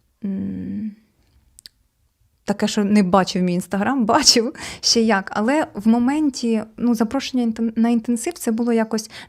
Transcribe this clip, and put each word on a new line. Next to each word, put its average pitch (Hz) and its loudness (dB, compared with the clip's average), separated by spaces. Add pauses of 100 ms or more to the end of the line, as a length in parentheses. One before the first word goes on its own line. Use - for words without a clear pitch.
(240)
м, 196 -6 (1600)
таке, 208 -2
що 208 -2
не 208 4
бачив 180 2
мій 175 0
Instagram, 214 -2
<laughs> 220 0
бачив 240 2 (260)
ще - 2
як. 208 2
Але 269 0
в 208 0
моменті, 240 2 (140)
ну, 233 2
запрошення 247 0
інтен-, 226 -2
на 226 4
інтенсив, 240 -2
це - -4
було 240 0
якось 220 -2 (180)